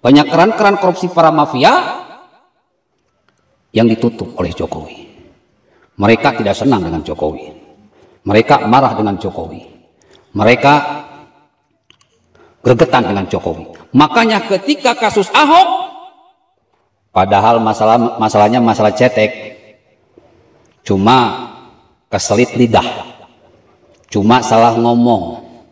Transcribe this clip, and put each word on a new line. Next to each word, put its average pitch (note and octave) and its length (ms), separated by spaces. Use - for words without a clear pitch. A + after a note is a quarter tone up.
Banyak C#3+ 240
keran-keran G3+ 480
korupsi F#3 320
para D#3+ 240
mafia D3 400
yang A2+ 160
ditutup A2+ 480
oleh F2+ 160
Jokowi. - 560
Mereka A2+ 400
tidak A2+ 160
senang A#2 320
dengan E2 160
Jokowi. - 480
Mereka A2 400
marah C3 240
dengan G#2 240
Jokowi. E2+ 480
Mereka A#2+ 360
gregetan A#2 480
dengan G2+ 160
Jokowi. E2 480
Makanya A3 480
ketika A#3 560
kasus A3+ 320
Ahok, D#4+ 360
padahal G2 480
masalah, A2+ 640
masalahnya A2 400
masalah A2 320
cetek, A2+ 400
cuma A2+ 640
keselit B2 400
lidah, A#2 320
cuma A2+ 320
salah A#2 320
ngomong. A#2+ 640